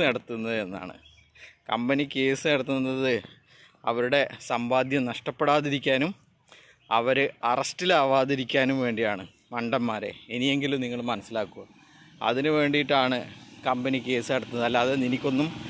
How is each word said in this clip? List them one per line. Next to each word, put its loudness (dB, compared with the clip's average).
നടത്തുന്നത് -2
എന്നാണ്. -10
കമ്പനി 0
കേസ് 0
നടത്തുന്നത് 0
അവരുടെ 2
സമ്പാദ്യം 2
നഷ്ടപ്പെടാതിരിക്കാനും 0
അവർ 2
അറസ്റ്റിലാവാതിരിക്കാനും 2
വേണ്ടിയാണ്. -2
മണ്ടന്മാരെ, -2
ഇനിയെങ്കിലും 0
നിങ്ങൾ -6
മനസ്സിലാക്കുക. -6
അതിനു 2
വേണ്ടിയിട്ടാണ് 2
കമ്പനി 0
കേസ് 0
നടത്തുന്നത്, -2
അല്ലാതെ 2
നിനക്കൊന്നും 0